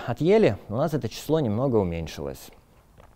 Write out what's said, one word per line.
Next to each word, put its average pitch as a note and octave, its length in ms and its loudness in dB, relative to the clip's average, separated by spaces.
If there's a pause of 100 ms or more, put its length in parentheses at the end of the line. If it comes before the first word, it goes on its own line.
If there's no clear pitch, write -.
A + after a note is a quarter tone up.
отъели, D3+ 500 4 (120)
у G#2+ 80 -6
нас D3+ 180 0
это A#2 160 -2
число - 300 -2
немного A#2+ 380 0
уменьшилось. E2 720 -4 (680)